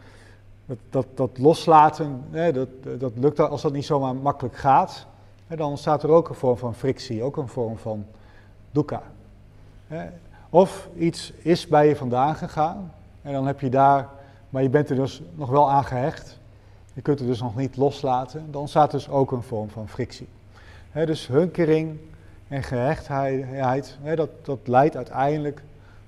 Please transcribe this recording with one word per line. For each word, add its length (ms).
dat, 120
dat, 240
dat 240
loslaten, 920
hè, 200
dat, 180
dat 180
lukt 220
dan, 120
als 120
dat 120
niet 120
zomaar 300
makkelijk 400
gaat, 520
hè, 80
dan 140
ontstaat 340
er 60
ook 200
een 60
vorm 220
van 180
frictie, 480
ook 140
een 100
vorm 300
van 280
dukkha. 300
Hè. 200
Of 480
iets 340
is 360
bij 200
je 80
vandaan 400
gegaan 580
en 120
dan 140
heb 120
je 100
daar, 400
maar 120
je 80
bent 200
er 60
dus 260
nog 140
wel 220
aan 120
gehecht. 560
Je 80
kunt 180
er 60
dus 160
nog 140
niet 220
loslaten. 720
Dan 100
ontstaat 300
dus 180
ook 220
een 120
vorm 260
van 200
frictie. 380
Hè, 140
dus 220
hunkering 680
en 160
gehechtheid, 1400
hè, 140
dat, 140
dat 220
leidt 280
uiteindelijk 680